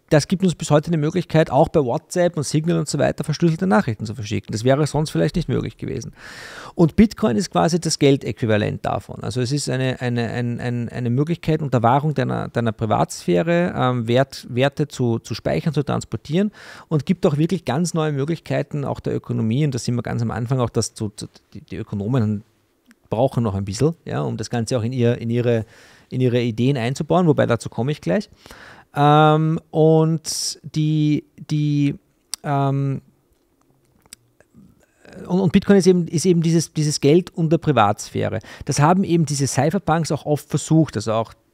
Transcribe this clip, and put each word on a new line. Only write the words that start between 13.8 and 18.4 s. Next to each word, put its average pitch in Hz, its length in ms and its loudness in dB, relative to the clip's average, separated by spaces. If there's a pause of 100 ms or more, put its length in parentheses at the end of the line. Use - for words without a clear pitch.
Wert, 123 400 0
Werte 135 400 -2
zu, 117 300 -2
zu - 160 -8
speichern, 147 400 -2
zu 151 80 -2
transportieren 143 680 -4 (360)
und 156 200 -2
gibt - 180 -6
auch 143 120 2
wirklich 165 280 -2
ganz 165 300 -2
neue 156 160 0
Möglichkeiten 147 760 -4